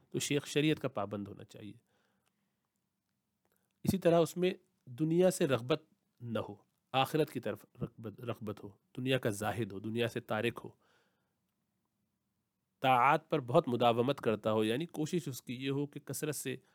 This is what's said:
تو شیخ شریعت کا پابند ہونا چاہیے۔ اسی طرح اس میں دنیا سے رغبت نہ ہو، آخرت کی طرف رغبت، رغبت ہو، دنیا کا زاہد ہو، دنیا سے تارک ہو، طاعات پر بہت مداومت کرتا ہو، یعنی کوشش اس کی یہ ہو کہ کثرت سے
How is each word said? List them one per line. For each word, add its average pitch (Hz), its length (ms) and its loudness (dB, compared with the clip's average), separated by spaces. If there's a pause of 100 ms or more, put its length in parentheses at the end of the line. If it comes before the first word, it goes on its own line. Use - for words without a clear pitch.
(140)
تو 135 60 -2
شیخ 143 280 -2
شریعت 147 320 2
کا - 100 -2
پابند 101 380 -4
ہونا 101 160 -14
چاہیے۔ 107 300 -16 (2000)
اسی - 120 4
طرح 170 220 6
اس 160 180 2
میں 180 160 2 (340)
دنیا 160 440 4
سے 175 160 2
رغبت 131 360 0 (380)
نہ 117 180 -4
ہو، 101 160 -8 (380)
آخرت 151 360 0
کی 139 100 -8
طرف 104 260 -6 (160)
رغبت، 113 400 -10
رغبت 110 420 -8
ہو، 101 60 -14 (280)
دنیا 127 200 2
کا 127 120 -2
زاہد 101 420 -4
ہو، 98 80 -10
دنیا 113 280 -2
سے 120 120 -8
تارک 113 440 -2
ہو، 110 60 -14 (2250)
طاعات 135 460 4
پر 160 100 0
بہت 127 280 2
مداومت 120 540 2
کرتا 110 300 0
ہو، 110 120 2
یعنی 120 220 0
کوشش 156 420 -4
اس 131 140 -8
کی 127 140 -10
یہ 131 140 -6
ہو 139 160 -2
کہ 143 140 -12
کثرت 143 360 -6
سے 127 200 -6 (200)